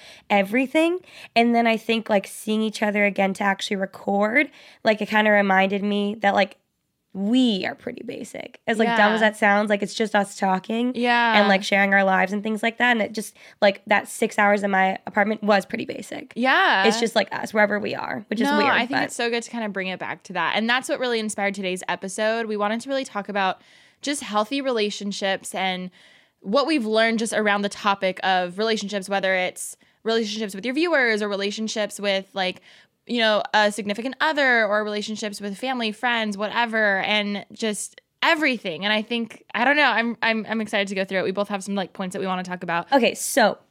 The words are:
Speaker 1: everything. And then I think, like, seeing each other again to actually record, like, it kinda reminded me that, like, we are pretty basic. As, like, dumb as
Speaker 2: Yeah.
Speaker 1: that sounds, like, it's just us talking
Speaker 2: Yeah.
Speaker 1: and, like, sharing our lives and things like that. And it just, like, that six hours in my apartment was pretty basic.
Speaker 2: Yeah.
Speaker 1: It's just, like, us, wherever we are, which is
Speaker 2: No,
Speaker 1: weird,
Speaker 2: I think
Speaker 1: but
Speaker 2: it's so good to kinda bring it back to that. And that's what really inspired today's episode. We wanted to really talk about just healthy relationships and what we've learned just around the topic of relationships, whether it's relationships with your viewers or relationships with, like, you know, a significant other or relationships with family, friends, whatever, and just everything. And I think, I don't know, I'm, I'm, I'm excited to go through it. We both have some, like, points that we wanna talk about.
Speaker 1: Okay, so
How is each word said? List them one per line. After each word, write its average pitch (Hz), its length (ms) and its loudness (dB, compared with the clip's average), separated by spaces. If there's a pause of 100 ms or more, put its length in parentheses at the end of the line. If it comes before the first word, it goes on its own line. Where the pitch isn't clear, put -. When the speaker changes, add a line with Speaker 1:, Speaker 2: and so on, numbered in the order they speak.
(300)
Speaker 1:
everything. 262 720 2 (340)
And 233 200 4
then 233 120 4
I 226 100 2
think, 220 320 -2
like, 202 200 2
seeing 214 340 -2
each 220 200 -4
other 208 220 2
again 196 300 2
to - 80 -6
actually 196 340 -2
record, 202 720 0 (340)
like, 214 180 2
it 202 60 -4
kinda 214 240 4
reminded 196 500 4
me 202 380 -2
that, 202 140 2
like, 196 220 2 (560)
we 208 540 2
are - 80 -6
pretty - 300 -12
basic. - 640 -12
As, 226 100 0
like, 226 80 4 (100)
dumb 214 180 6
as 220 60 0
Speaker 2:
Yeah. 214 100 6
Speaker 1:
that 208 60 -12
sounds, 208 320 2
like, 208 140 0
it's 202 120 -6
just 220 200 -2
us 202 220 0
talking 220 580 0
Speaker 2:
Yeah. 240 460 2
Speaker 1:
and, 202 80 4
like, 196 160 2
sharing 196 280 2
our 196 120 6
lives 185 280 2
and 208 80 -4
things 220 220 -4
like 226 160 -2
that. 247 140 4
And 220 100 2
it 202 100 -2
just, 214 220 -10 (260)
like, 202 280 4
that 202 180 2
six - 320 -2
hours 202 240 4
in 202 80 -2
my 190 260 2 (120)
apartment 208 340 0
was 202 240 2
pretty - 200 -8
basic. - 500 -12
Speaker 2:
Yeah. 262 500 2
Speaker 1:
It's 226 140 2
just, 226 160 -2
like, 202 180 0
us, - 180 -8
wherever 208 280 2
we 208 160 -6
are, - 320 -6
which 214 120 -4
is 262 80 2
Speaker 2:
No, 294 100 2
Speaker 1:
weird, 285 120 2
Speaker 2:
I 240 160 2
think 240 40 -10
Speaker 1:
but - 120 0
Speaker 2:
it's - 140 -6
so 240 120 -2
good 233 140 -2
to - 80 -14
kinda 226 200 -6
bring 190 180 -6
it 185 100 -6
back 123 260 -8
to 185 100 -16
that. 170 200 0
And 220 160 0
that's 254 180 0
what 302 120 -2
really 240 180 -2
inspired 202 380 -4
today's 185 320 -4
episode. 220 580 -2
We 214 100 -4
wanted 208 260 -2
to 269 60 -14
really 269 160 -4
talk 202 240 -8
about 190 320 -2 (420)
just 285 200 -4
healthy 214 380 -2
relationships 208 920 -4
and 185 380 -4 (520)
what 233 220 0
we've 302 220 0
learned 220 320 2
just 226 140 -4
around 208 300 2
the 202 60 -2
topic 196 540 -2
of 180 340 0
relationships, 208 520 -2
whether 196 260 0
it's - 420 -4 (280)
relationships 220 500 -2
with 190 100 -10
your 254 100 -2
viewers 269 480 2
or 208 60 -4
relationships 208 720 -4
with, 196 360 -2
like, 185 260 -4 (460)
you 240 120 -2
know, 214 240 2 (120)
a 208 180 4
significant 220 480 -6
other 269 440 2
or 214 200 0
relationships 208 560 -6
with 202 180 -8
family, 247 320 -4
friends, 220 480 -2
whatever, 214 600 0
and 202 540 -2
just - 480 -6 (220)
everything. 254 640 0
And 208 80 0
I 214 100 0
think, 233 400 -6 (100)
I 220 120 0
don't 277 100 4
know, 294 140 6
I'm, 226 340 0
I'm, 226 260 0
I'm 220 120 -2
excited 208 280 -2
to 202 60 -6
go 190 100 -2
through 190 160 -2
it. - 40 -2
We 190 80 0
both 202 160 -2
have 196 160 -6
some, 202 100 -6
like, 196 180 -4
points 185 200 -8
that 196 80 -6
we 190 80 -2
wanna 185 160 -2
talk 180 180 -10
about. 170 300 -2
Speaker 1:
Okay, 233 220 6
so - 440 2 (120)